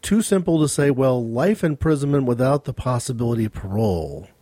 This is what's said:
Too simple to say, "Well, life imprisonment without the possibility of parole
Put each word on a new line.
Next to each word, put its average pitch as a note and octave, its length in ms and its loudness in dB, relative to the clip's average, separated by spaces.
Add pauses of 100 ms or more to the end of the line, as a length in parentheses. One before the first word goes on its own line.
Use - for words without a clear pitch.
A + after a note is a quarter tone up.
Too A3 200 0
simple F3 400 2
to D3 80 2
say, C#3+ 200 2
"Well, B2+ 320 2
life C3+ 440 0
imprisonment C#3+ 600 0
without B2+ 360 2
the C3+ 80 -8
possibility A#2 720 -2
of G#2+ 80 -2
parole F#2 760 -4 (120)